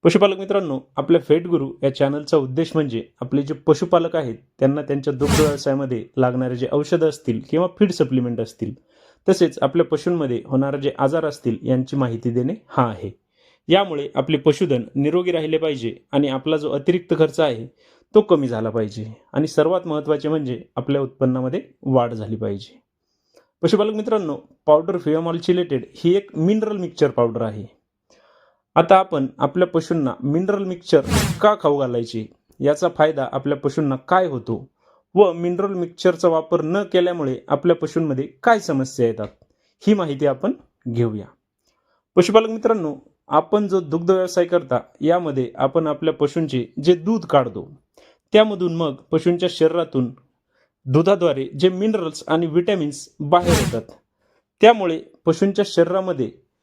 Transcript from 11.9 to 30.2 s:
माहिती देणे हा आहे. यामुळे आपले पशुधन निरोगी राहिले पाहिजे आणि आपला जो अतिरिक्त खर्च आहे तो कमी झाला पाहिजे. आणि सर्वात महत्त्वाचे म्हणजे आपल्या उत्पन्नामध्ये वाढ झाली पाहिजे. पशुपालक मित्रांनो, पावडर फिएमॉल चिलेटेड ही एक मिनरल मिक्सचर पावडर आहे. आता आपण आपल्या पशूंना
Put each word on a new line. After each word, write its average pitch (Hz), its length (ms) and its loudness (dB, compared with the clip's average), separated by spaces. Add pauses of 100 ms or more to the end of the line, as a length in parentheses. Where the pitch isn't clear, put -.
माहिती 120 340 -2
देणे 123 240 -2 (140)
हा 127 200 0
आहे. 101 300 -10 (500)
यामुळे 165 460 2
आपले 139 220 -2
पशुधन 139 460 2 (120)
निरोगी 170 380 0
राहिले 156 260 -2
पाहिजे 135 380 -4 (160)
आणि 143 160 2
आपला 135 280 -2
जो 147 140 -4
अतिरिक्त 175 480 -2
खर्च 156 220 0
आहे 127 360 -2 (380)
तो 214 60 8
कमी 160 280 2
झाला 110 220 -4
पाहिजे. 110 420 -6 (200)
आणि 147 140 0
सर्वात 170 400 0
महत्त्वाचे 151 420 -2
म्हणजे 147 340 -4 (140)
आपल्या 139 260 -2
उत्पन्नामध्ये 131 600 -2 (200)
वाढ 123 320 0
झाली 110 220 -8
पाहिजे. 101 440 -8 (840)
पशुपालक 208 320 2
मित्रांनो, 214 440 -2 (280)
पावडर 165 320 4
फिएमॉल 165 400 -2
चिलेटेड 170 460 0 (100)
ही 175 220 2
एक 196 200 -4
मिनरल 208 400 0
मिक्सचर 175 340 0
पावडर 117 320 0
आहे. 107 420 -10 (920)
आता 165 200 6
आपण 170 300 2 (120)
आपल्या 175 300 0
पशूंना 160 540 -2